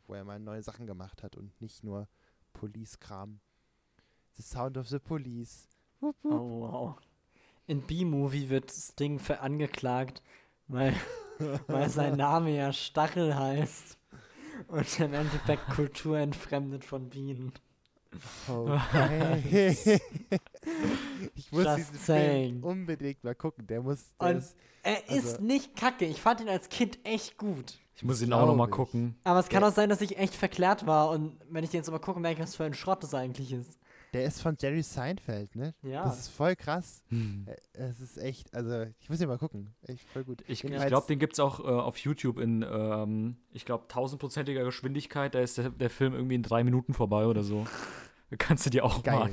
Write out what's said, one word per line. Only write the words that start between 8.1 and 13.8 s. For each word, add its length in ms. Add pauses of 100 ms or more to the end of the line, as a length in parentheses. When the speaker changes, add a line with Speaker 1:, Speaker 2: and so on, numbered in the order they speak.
Speaker 2:
wird 240
Sting 480
ver-, 220
angeklagt, 760 (460)
weil, 280 (440)
<laughs> 300
weil 220
sein 260
Speaker 1:
<laughs> 0
Speaker 2:
Name 400
ja 160
Stachel 640
heißt 640 (680)